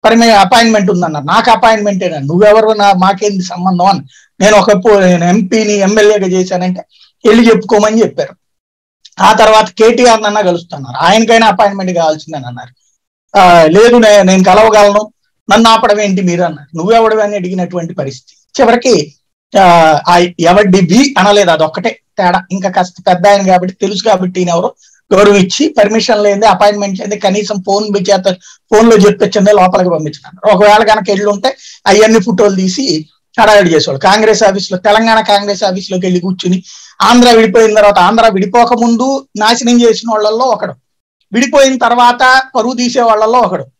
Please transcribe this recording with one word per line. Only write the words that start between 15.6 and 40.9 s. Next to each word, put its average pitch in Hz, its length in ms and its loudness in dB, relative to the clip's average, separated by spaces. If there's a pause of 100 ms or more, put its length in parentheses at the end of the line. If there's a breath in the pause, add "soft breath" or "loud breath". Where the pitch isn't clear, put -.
ఆపడం 220 320 0
ఏంటి 196 200 -2
మీరు?" 175 220 -2
అన్నారు. 160 340 -10
"నువ్వెవడు?" 220 380 0
అని 208 200 -4
అడిగినటువంటి 180 580 -8
పరిస్థితి. - 680 -10
చివరికి, 233 520 0 (460)
ఆ, 165 480 4
ఆ 175 100 2 (220)
ఎవడి 185 420 2
వి 254 360 2
అనలేదు, 202 340 2
అదొక్కటే 156 480 -4 (180)
తేడా. 180 340 -2
ఇంకా 190 180 -6
కాస్త 185 240 -4 (140)
పెద్ద 185 200 0
ఆయన 202 200 2
కాబట్టి 185 340 0
తెలుసు 202 220 -6
కాబట్టి 185 360 -2
ఈయన 175 100 -2
ఎవరో 170 240 -4 (400 soft breath)
గౌరవించి 202 640 0
permission 214 460 0
లేనిదే, 202 240 0
appointment 202 520 -2
లేనిదే 208 180 -10
కనీసం 202 480 -4
ఫోన్ 202 440 -4
చేత, 190 240 0 (400 soft breath)
phone 226 160 4
లో 220 80 4
చెప్పొచ్చిందే 202 540 2
లోపలికి 185 380 2
పంపించినారు. 160 680 -4
ఒకవేళ 208 280 4
కనుక 214 260 -2
ఎళ్ళుంటే 208 480 -4 (300 loud breath)
అవన్నీ 220 320 2
ఫోటోలు 196 360 -2
తీసి 185 500 -4 (340)
హడావిడి 208 360 2
చేసేవాళ్ళు. 139 280 -2
కాంగ్రెస్ 214 400 2
ఆఫీస్ 196 280 -2
లో, 185 60 -6
తెలంగాణ 220 440 0
కాంగ్రెస్ 202 420 -4
ఆఫీస్ 190 280 -6
లోకి 185 140 -4
వెళ్ళి 180 140 -2
కూర్చుని, 185 440 -6 (380 loud breath)
ఆంధ్ర 240 280 4
విడిపోయిన 220 460 2
తర్వాత, 202 240 2
ఆంధ్ర 226 280 2
విడిపోక 220 460 0
ముందు 233 520 -2 (120)
నాశనం 240 440 0
చేసిన 226 300 0
వాళ్ళల్లో 214 340 -2
ఒకడు, 202 280 -4 (600)